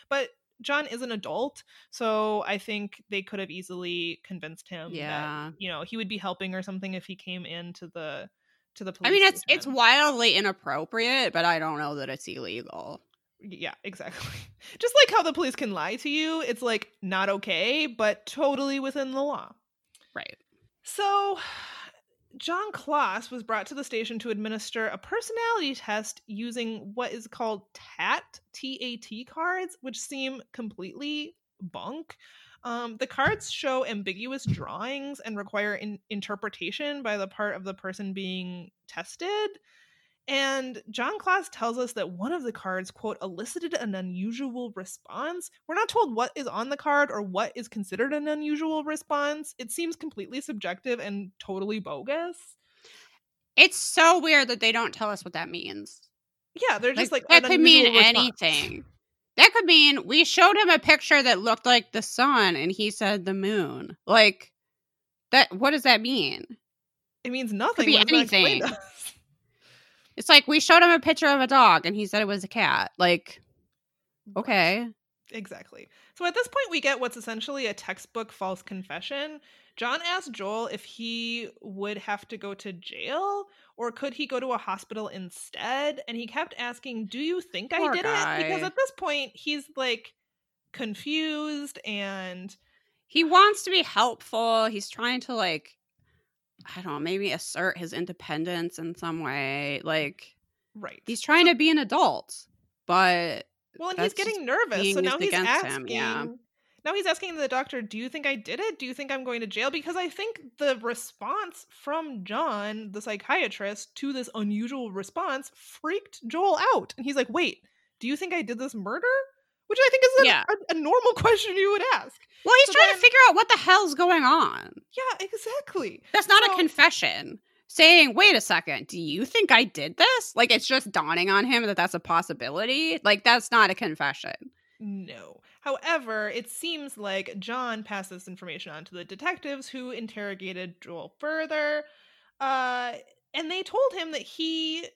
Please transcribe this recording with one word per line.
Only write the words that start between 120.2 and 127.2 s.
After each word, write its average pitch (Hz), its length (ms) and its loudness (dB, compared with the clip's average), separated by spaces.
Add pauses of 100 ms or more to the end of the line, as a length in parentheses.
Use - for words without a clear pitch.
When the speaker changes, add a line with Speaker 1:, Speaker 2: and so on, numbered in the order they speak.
Speaker 2:
Yeah. 151 200 4
Speaker 1:
a, 392 280 -2
a 320 40 -4
normal 466 340 4
<laughs> - 40 -4
question 427 400 2
you 392 140 4
would 403 120 0 (120)
ask. - 260 -6 (240)
Speaker 2:
Well, 480 140 8
he's 554 80 10
Speaker 1:
So - 60 0
Speaker 2:
trying 640 140 10
Speaker 1:
then 622 80 4
Speaker 2:
to 359 60 -8
figure 466 260 8
out 370 80 8
what 440 140 4
the 494 80 6
hell's 370 380 4
going 349 280 4
on. 262 480 2 (240)
Speaker 1:
Yeah, 508 240 -4
exactly. 392 800 -6 (120)
Speaker 2:
That's - 160 2
not 403 160 8
Speaker 1:
So 392 80 4
Speaker 2:
a - 20 -2
confession. 277 840 2 (280)